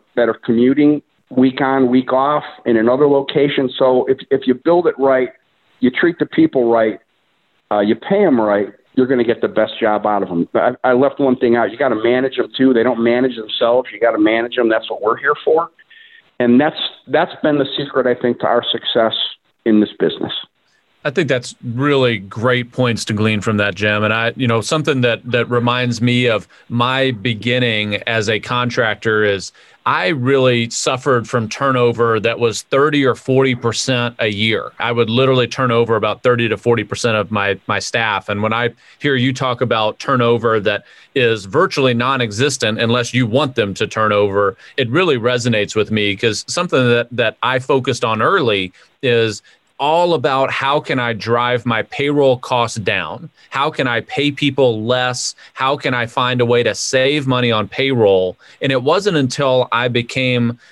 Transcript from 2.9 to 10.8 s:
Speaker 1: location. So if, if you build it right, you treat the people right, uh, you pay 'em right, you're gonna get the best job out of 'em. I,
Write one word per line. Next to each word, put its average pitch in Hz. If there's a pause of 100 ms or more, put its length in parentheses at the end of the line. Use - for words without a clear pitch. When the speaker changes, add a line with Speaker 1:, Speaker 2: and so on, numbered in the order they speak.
Speaker 1:
location. 139
So 127
if, 131 (140)
if 131
you 123
build 170
it 147
right, 131 (520)
you 123
treat 170
the 147
people 135
right, 113 (720)
uh, 104
you 107
pay 196
'em 131
right, 104 (260)
you're 127
gonna 127
get 113
the 107
best 110
job 107
out 101
of 92
'em. 85
I, 123 (100)